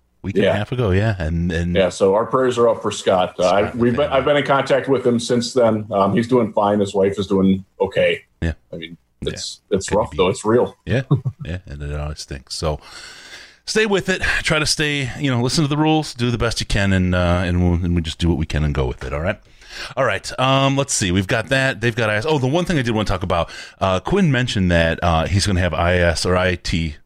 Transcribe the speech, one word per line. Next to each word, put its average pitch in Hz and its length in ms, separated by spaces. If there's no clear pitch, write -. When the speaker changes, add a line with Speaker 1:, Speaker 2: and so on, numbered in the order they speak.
Speaker 1:
week 95 140
and 185 80
a 98 60
Speaker 2:
Yeah. 87 60
Speaker 1:
half 104 160
ago. 123 200
Yeah. 101 260
And, 85 340
and 87 240
Speaker 2:
Yeah. 92 140
So 95 240
our 113 140
prayers 127 320
are 117 100
up - 140
for 104 80
Scott. 92 480
Uh, 90 100
I, 98 140
Speaker 1:
Scott, 110 120
Speaker 2:
we've 120 200
been, 143 160
Speaker 1:
yeah. 131 40
Speaker 2:
I've 131 100
been 147 120
in 139 80
contact 135 420
with 135 200
him 120 120
since 120 340
then. 110 380
Um, 98 220
he's 113 140
doing 117 260
fine. 104 260
His 98 140
wife 98 240
is 98 80
doing 95 400
okay. 90 420
Speaker 1:
Yeah. 85 100
Speaker 2:
I 90 40
mean, 85 220
Speaker 1:
Yeah. 92 100
Speaker 2:
it's, - 300
it's 95 180
Speaker 1:
Could 95 80
Speaker 2:
rough 113 140
Speaker 1:
be. - 60
Speaker 2:
though. 92 120
It's - 160
real. 110 400
Speaker 1:
Yeah. 117 160
Yeah. 82 220
And 73 160
it 73 180
always 73 200
stinks. - 360
So 76 240
stay 220 200
with 196 240
it. 185 120
Try 156 160
to 147 60
stay, 143 440
you 143 120
know, 120 100
listen 131 220
to 139 60
the 147 80
rules, 156 360
do 120 180
the 117 60
best 113 220
you - 60
can, 98 280
and, 90 220
uh, 87 300
and 87 180
we'll, 87 200
and 87 120
we 87 60
just 78 180
do 85 100
what 85 80
we 78 80
can - 180
and 73 120
go 67 100
with 62 180
it. 65 100
All 73 80
right. 95 180
All 135 80
right. 98 340
Um, 135 380
let's 139 160
see. 92 180
We've 92 160
got 113 220
that. 131 320
They've 117 140
got 110 140
I 107 60
S. 110 120
Oh, 156 100
the 127 100
one 170 180
thing 180 120
I 131 40
did 117 120
want 107 140
to - 60
talk 90 100
about, 87 260
uh, 95 220
Quinn 180 300
mentioned 123 400
that, 82 300
uh, 80 240
he's 92 220
gonna 92 140
have 87 120
I 85 220
S 85 300
or 90 120
I 90 180
T. 82 500